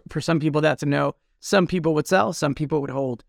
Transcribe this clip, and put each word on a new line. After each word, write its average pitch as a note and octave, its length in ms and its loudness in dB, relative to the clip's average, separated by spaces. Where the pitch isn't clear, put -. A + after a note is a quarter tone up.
For E3 100 -6
some E3 200 0
people, D3+ 220 0
that's D3+ 200 2
a D3 60 -4
no. C#3+ 280 0
Some F#3 260 2
people E3 260 0
would D3+ 140 0
sell, F#3+ 260 2
some C#3 220 -2
people D3+ 260 -2
would C#3 80 -6
hold. C3 400 -4